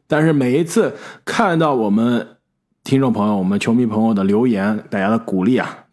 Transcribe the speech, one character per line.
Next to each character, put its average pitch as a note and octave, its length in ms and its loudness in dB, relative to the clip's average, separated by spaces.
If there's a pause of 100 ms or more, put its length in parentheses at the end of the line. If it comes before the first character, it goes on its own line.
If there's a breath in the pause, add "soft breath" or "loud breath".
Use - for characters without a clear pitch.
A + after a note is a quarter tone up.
但 D3+ 160 0
是 D#3+ 100 4
每 C3+ 260 2
一 F3 40 0
次 E3 320 0 (280 loud breath)
看 F3+ 360 0
到 C#3 160 0
我 A2 160 0
们 A2+ 360 0 (560)
听 C3+ 160 0
众 C3+ 140 2
朋 G#2 140 0
友、 G#2 100 0
我 F#2+ 60 -2
们 G2 160 0
球 A2+ 120 -2
迷 A#2+ 140 2
朋 A2 220 0
友 A2+ 80 2
的 G2 80 0
留 G#2 240 2
言， G#2+ 420 -2
大 G#2+ 80 -4
家 G2 120 0
的 A2+ 100 0
鼓 F#2+ 240 -4
励 A#2+ 140 2
啊， - 360 -6